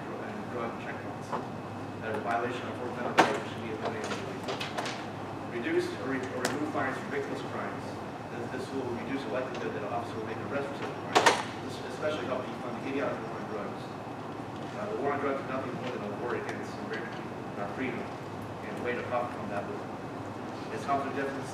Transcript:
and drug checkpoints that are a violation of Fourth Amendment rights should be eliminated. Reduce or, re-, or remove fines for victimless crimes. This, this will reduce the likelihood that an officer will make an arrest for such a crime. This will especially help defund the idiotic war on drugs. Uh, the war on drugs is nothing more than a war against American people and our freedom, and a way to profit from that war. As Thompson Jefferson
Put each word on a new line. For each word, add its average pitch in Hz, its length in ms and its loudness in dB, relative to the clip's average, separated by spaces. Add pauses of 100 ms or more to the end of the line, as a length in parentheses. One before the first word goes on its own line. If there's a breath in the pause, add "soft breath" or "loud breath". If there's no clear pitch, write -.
and - 340 -4 (140)
drug 120 320 0
checkpoints - 480 -4 (720)
that 110 80 -2
are 107 80 0
a 104 80 0
violation 117 320 2
of 113 240 -2
Fourth 123 160 -2
Amendment 113 240 6
rights - 320 4
should 110 100 -4
be 110 60 -2
eliminated. - 480 0 (1400)
Reduce - 320 4 (160)
or, 131 80 2
re-, 127 240 2
or 123 80 2
remove 147 320 2
fines - 240 2
for - 160 -4
victimless - 260 0 (140)
crimes. - 320 -2 (480)
This, 117 100 -2 (140)
this - 60 -2 (100)
will 123 240 0
reduce 135 240 0
the 135 100 -2
likelihood 123 460 0
that 104 80 -2
an - 80 0
officer - 240 -2
will 110 80 -2
make - 160 -2
an - 80 -2
arrest 139 160 2
for - 160 -4
such - 80 -2
a - 160 -4
crime. - 320 10 (260)
This - 140 -4
will - 160 -4
especially 123 320 2
help - 160 2
defund - 320 -2
the - 160 -2
idiotic 139 240 2 (100)
war - 140 -4
on - 160 -4
drugs. 101 260 -2 (920)
Uh, 107 160 -2
the 110 100 0
war 143 140 4
on - 80 2
drugs 139 160 4
is - 160 -2
nothing 127 260 0
more 127 140 0
than - 80 -2
a 104 160 -2
war 120 160 0
against - 400 -2 (160)
American - 240 -2
people - 240 -4 (160)
and - 80 -4
our 101 160 -2
freedom, - 240 0
and - 720 -4
a - 80 -2
way 123 160 2
to - 80 -2
profit - 320 2
from 110 160 -2
that 101 160 2
war. - 160 -4 (880)
As - 80 -2
Thompson 135 320 2
Jefferson 135 400 0